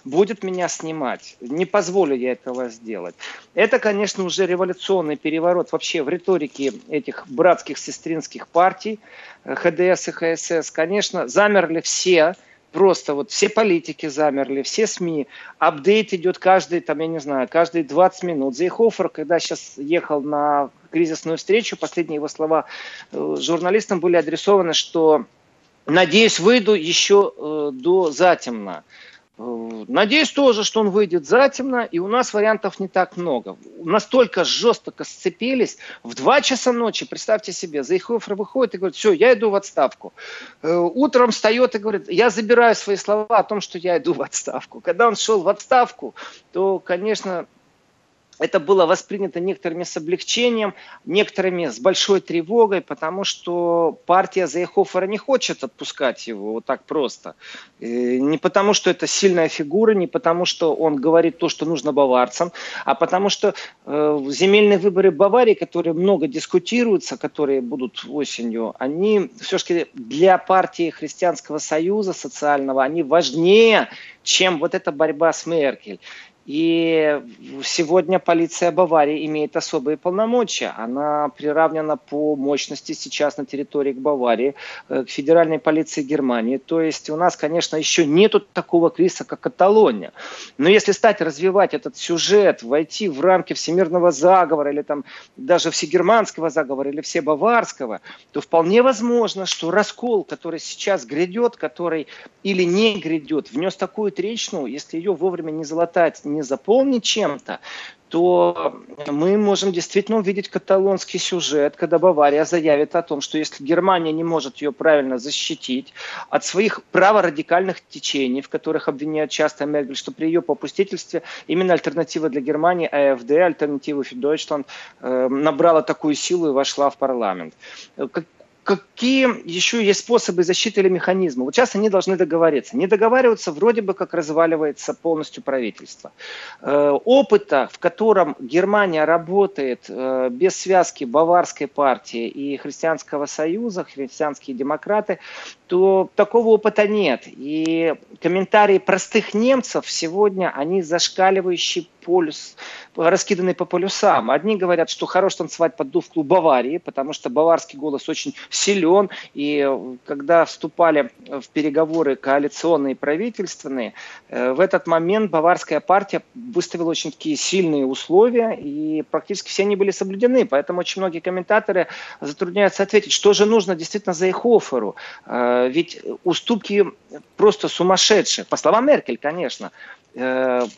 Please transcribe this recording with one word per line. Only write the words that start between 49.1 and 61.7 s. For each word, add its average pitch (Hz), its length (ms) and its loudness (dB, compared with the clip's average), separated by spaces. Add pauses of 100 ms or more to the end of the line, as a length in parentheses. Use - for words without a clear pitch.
некоторыми 175 420 -6
с - 140 -10
облегчением, 208 800 -2 (300)
некоторыми 185 640 -2
с 117 140 -8
большой 190 400 2
тревогой, 190 600 0
потому 165 440 -6
что 170 840 -2
партия 185 400 2
Зейхофера 180 600 -2
не 208 120 -4
хочет 233 460 -2
отпускать - 640 -6
его 107 240 -8
вот 113 120 -8
так 127 200 -6
просто. 127 500 -6 (460)
Э, 113 60 -12
не 127 520 0
потому, 196 360 2
что - 160 0
это 175 160 -2
сильная 175 420 2
фигура, 185 440 0
не 185 140 0
потому, 170 380 0
что 160 300 0
он 156 220 0
говорит 160 420 2
то, 170 100 0
что 151 180 -6
нужно 147 260 -2